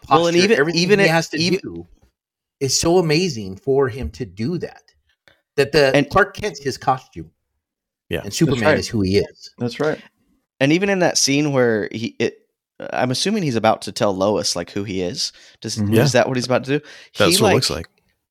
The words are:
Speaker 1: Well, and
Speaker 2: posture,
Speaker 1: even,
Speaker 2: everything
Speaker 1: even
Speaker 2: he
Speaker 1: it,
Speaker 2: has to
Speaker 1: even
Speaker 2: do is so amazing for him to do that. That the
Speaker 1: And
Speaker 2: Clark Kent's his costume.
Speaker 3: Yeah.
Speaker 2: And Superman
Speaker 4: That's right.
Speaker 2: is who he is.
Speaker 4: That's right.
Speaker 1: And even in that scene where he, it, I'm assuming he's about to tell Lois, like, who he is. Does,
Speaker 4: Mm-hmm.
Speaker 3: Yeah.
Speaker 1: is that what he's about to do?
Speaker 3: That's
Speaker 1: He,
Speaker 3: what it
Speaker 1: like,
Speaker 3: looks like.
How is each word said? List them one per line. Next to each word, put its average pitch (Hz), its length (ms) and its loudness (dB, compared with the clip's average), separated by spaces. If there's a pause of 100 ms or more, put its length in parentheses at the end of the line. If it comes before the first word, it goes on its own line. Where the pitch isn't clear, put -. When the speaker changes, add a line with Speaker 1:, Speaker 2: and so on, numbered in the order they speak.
Speaker 1:
Well, 160 180 4
and 170 80 2
Speaker 2:
posture, 180 80 6
Speaker 1:
even, 202 160 4
Speaker 2:
everything 160 220 0
Speaker 1:
even 196 180 4
Speaker 2:
he 196 60 4
Speaker 1:
it, 160 60 2
Speaker 2:
has 165 180 0
to 156 80 -6
Speaker 1:
even 165 240 0
Speaker 2:
do 85 260 -12 (720)
is 135 200 -2
so 170 180 2
amazing 151 600 0
for 135 320 0
him 120 220 -8
to - 140 -10
do 110 340 -6
that. - 220 -12 (720)
That 139 160 2
the 139 240 4
Speaker 1:
And 143 140 2
Speaker 2:
Clark 196 260 2
Kent's - 260 -8
his 131 160 -6
costume. - 540 -6 (800)
Speaker 3:
Yeah. 80 140 -4
Speaker 2:
And 110 100 -10
Superman - 280 0
Speaker 4:
That's 147 100 0
right. 131 80 2
Speaker 2:
is - 80 -6
who 110 140 -2
he 95 160 2
is. - 400 -4
Speaker 4:
That's 120 220 -6
right. 147 200 -2 (600)
Speaker 1:
And 139 120 2
even 185 180 2
in 196 100 0
that 165 180 0
scene 143 340 0
where 117 400 0
he, 110 280 -8
it, - 280 -4 (460)
I'm 120 180 -2
assuming 196 320 -2
he's 135 140 -2
about 110 260 2
to 101 80 -10
tell 104 240 0
Lois, 95 400 0
like, 87 160 -8
who 101 140 -6
he 92 160 -4
is. 101 320 -6 (280)
Does, 110 160 -8
Speaker 4:
Mm-hmm. 104 160 0
Speaker 3:
Yeah. 113 100 4
Speaker 1:
is 139 100 2
that 120 140 4
what 131 100 -4
he's 120 80 -4
about 123 200 0
to 143 140 -2
do? 147 60 -12 (320)
Speaker 3:
That's 90 200 2
Speaker 1:
He, 104 60 0
Speaker 3:
what 104 60 4
it - 0 -
Speaker 1:
like, - 60 4
Speaker 3:
looks - 140 0
like. 78 180 -8 (440)